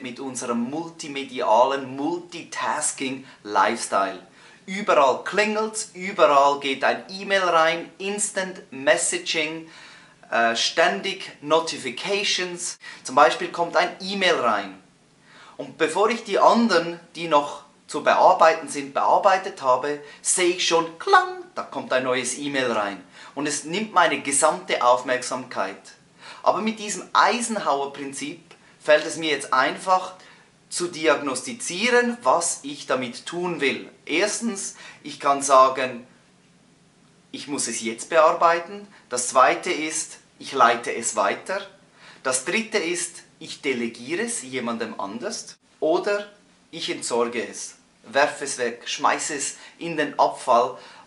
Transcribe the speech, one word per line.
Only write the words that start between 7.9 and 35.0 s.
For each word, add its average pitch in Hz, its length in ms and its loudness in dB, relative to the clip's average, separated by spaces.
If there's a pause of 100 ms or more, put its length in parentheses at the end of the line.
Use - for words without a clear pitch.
Instant 190 720 -6
Messaging, 160 960 0 (640)
äh, 117 260 2
ständig 185 760 0 (100)
Notifications. 160 1400 -2 (260)
Zum - 100 -8
Beispiel 160 340 4
kommt 170 280 -2
ein 180 140 2 (100)
E-Mail 190 360 0
rein. 101 460 -2 (720)
Und 139 220 -12
bevor 196 320 2
ich 233 140 -6
die 196 140 -2
anderen, 170 600 4 (160)
die 165 140 -6
noch 147 340 2 (240)
zu - 160 -6
bearbeiten 156 680 6
sind, 139 260 -8
bearbeitet 190 680 2
habe, 139 380 2 (220)
sehe 180 340 2
ich - 100 -2
schon, 165 320 0
klang, 370 460 2 (100)
da - 80 -6
kommt 123 300 -8
ein 127 120 2
neues 127 340 -2
E-Mail 139 340 -2
rein. 101 320 -4 (300)
Und 139 120 -4
es 143 180 -4
nimmt 202 280 -4
meine 156 300 4
gesamte 156 600 0
Aufmerksamkeit. 123 1120 0 (500)
Aber 147 180 2
mit 220 180 -4
diesem 202 340 -8
Eisenhower-Prinzip 147 1300 0 (400)
fällt 156 240 4
es 156 120 -6
mir 160 140 -2
jetzt 139 220 -4
einfach, 185 640 0 (560)
zu 175 180 -4
diagnostizieren, 160 1300 0
was 156 400 2
ich 143 240 -12
damit 127 400 -4
tun 175 340 -6
will. 123 300 -2 (160)
Erstens, 202 680 -4 (260)